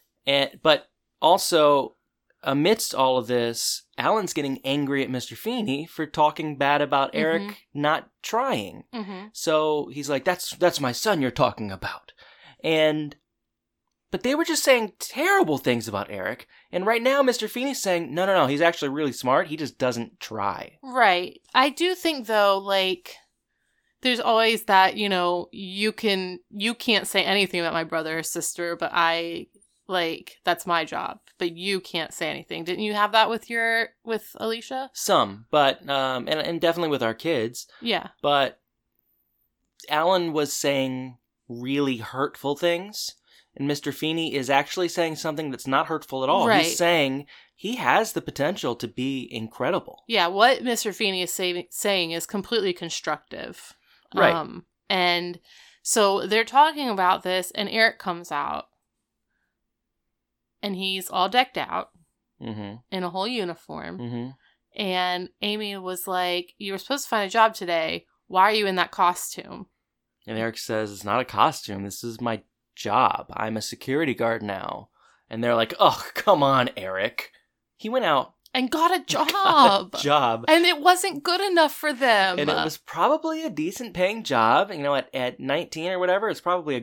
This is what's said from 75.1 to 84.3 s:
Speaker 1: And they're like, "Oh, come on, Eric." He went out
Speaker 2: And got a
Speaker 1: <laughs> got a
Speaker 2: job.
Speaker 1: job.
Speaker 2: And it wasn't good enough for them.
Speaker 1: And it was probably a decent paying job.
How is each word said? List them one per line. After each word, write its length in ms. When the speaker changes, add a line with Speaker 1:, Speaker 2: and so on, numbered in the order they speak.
Speaker 1:
And 120
they're 120
like, 240
"Oh, 340
come 300
on, 340
Eric." 540
He 140
went 160
out 280
Speaker 2:
And 160
got 220
a 80
Speaker 1:
<laughs> 140
got 160
a 600
Speaker 2:
job. 100
Speaker 1:
job. 480
Speaker 2:
And 160
it 160
wasn't 440
good 180
enough 320
for 180
them. 460
Speaker 1:
And 140
it 40
was 220
probably 680
a 60
decent 460
paying 280
job. 480